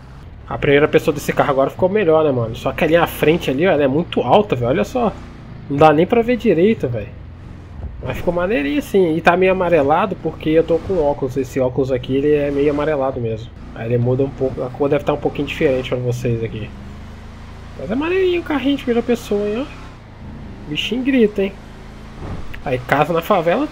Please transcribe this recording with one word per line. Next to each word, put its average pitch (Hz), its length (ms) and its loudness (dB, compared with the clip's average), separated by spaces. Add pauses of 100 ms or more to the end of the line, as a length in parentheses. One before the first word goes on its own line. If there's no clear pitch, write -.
(480)
A 135 100 -6
primeira 143 300 4
pessoa 156 260 2
desse 147 180 -6
carro 139 200 2
agora 135 180 2
ficou - 180 0
melhor, 170 360 4
né, 151 80 2
mano? 117 240 -2
Só - 160 -4
que 127 120 -2
ali 165 140 6
na 165 100 4
frente 156 420 0
ali, 139 160 0
ó, 190 60 4
ela 147 120 2
é 139 40 6
muito 170 340 -2
alta, 202 340 4
velho. 120 140 0
Olha 180 140 2
só. 233 300 -2 (560)
Não 143 80 -2
dá 156 160 8
nem 160 120 4
pra 233 160 2
ver 240 160 2
direito, 196 500 2
velho. 117 220 -6 (960)
Mas 127 140 -6
ficou 175 160 -2
maneirinho 269 460 0
assim. 185 360 2
E 165 60 -2
tá 175 160 6
meio 185 160 6
amarelado 175 640 2
porque - 320 -4
eu 156 140 6
tô 165 160 2
com 185 220 0
óculos. 139 360 -2
Esse 135 220 -2
óculos 127 320 0
aqui, 127 260 0
ele 147 180 4
é 143 160 0
meio 143 200 2
amarelado 143 500 0
mesmo. 110 280 -4 (240)
Aí 117 120 -10
ele 120 120 2
muda 127 260 2
um 135 60 -2
pouco. 131 320 -4
A 127 80 -6
cor 139 200 0
deve 143 140 2
tá 151 100 0
um 143 40 0
pouquinho 143 300 -2
diferente 131 420 0
pra 131 80 -2
vocês 120 460 -2
aqui. - 260 -6 (1080)
Mas 139 100 -8
é 214 60 -4
maneirinho 349 460 0
o - 20 -6
carrinho 277 340 0
de 269 60 -10
primeira 233 220 0
pessoa, 208 420 -2
hein, 226 180 -4
ó. - 220 -14 (800)
Bichinho 180 340 -4
grita, 233 420 2
hein. 196 100 -4 (1120)
Aí 127 140 -2
casa 147 340 2
na 160 80 0
favela 190 500 2